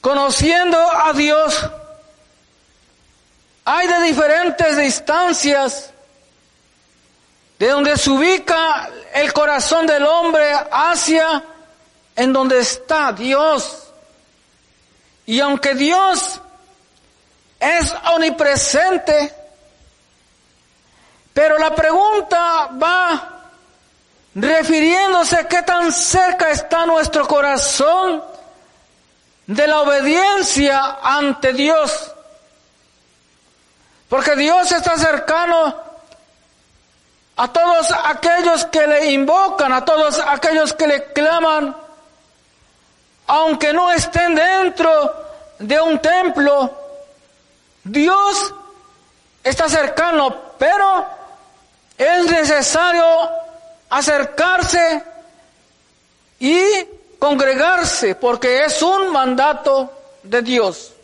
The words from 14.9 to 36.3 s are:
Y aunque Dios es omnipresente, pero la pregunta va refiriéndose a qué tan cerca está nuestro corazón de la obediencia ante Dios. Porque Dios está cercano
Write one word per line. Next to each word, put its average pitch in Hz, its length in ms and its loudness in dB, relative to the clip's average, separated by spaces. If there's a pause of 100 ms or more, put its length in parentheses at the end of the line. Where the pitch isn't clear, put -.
Y 226 160 -2
aunque 277 340 -2
Dios 349 680 0 (1160)
es 320 320 0 (220)
omnipresente, 311 1200 0 (2000)
pero 302 260 2
la 311 160 0
pregunta 339 920 0 (120)
va 339 600 -2 (960)
refiriéndose 320 1000 0
a 330 120 -2
qué 349 140 0
tan 349 280 0
cerca 359 600 0
está 330 360 -2
nuestro 320 400 0
corazón 294 960 0 (1200)
de 247 220 -2
la 302 140 2
obediencia 285 1200 0
ante 269 500 -2
Dios. 294 600 -2 (2000)
Porque 269 280 0
Dios 349 340 2
está 349 260 0
cercano 320 800 0 (1600)